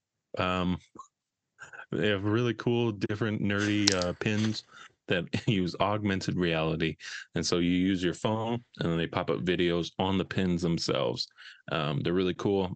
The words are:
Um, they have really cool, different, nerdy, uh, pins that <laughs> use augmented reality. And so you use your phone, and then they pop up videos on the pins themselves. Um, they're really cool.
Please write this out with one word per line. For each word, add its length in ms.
Um, 400
they 180
have 160
really 300
cool, 380
different, 500
nerdy, 520
uh, 260
pins 440
that 160
<laughs> 100
use 340
augmented 560
reality. 600
And 100
so 140
you 120
use 320
your 120
phone, 480
and 120
then 80
they 80
pop 240
up 100
videos 580
on 200
the 60
pins 380
themselves. 640
Um, 300
they're 140
really 200
cool. 420